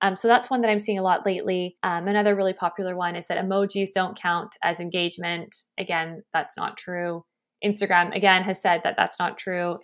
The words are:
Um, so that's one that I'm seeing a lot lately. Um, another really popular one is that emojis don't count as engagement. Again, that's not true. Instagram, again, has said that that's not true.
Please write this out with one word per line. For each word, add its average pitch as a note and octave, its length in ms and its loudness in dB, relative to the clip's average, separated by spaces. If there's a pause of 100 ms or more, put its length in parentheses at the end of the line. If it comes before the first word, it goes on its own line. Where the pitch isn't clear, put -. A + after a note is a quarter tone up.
Um, F#3+ 160 2
so A#3 120 2
that's B3 200 6
one B3 140 0
that A3 80 4
I'm G#3 80 4
seeing G#3 200 -2
a F#3+ 40 0
lot F#3 240 2
lately. F3+ 560 -2
Um, F3 240 -2
another G#3 300 4
really F#3+ 180 0
popular F3+ 420 -4
one F3 200 -2
is F3 100 -10
that F3 180 -2
emojis G3 480 0
don't F#3+ 240 0
count E3+ 460 -2
as E3+ 160 0
engagement. F3 800 -4 (200)
Again, E3 460 -4 (100)
that's - 240 -2
not - 220 -6
true. F3 460 -6 (400)
Instagram, F#3 500 2
again, F#3+ 280 4
has F#3 180 -2
said F3 220 2
that - 140 -2
that's - 220 2
not F3 200 -2
true. F3 460 -4